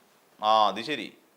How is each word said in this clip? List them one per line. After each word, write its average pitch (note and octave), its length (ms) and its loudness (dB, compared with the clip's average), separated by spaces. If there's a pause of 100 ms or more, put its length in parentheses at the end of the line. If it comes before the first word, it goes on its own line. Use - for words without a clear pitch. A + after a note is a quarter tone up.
(440)
ആ, G#2+ 240 4
അത് G2 140 -6
ശരി. A#2+ 320 -8 (240)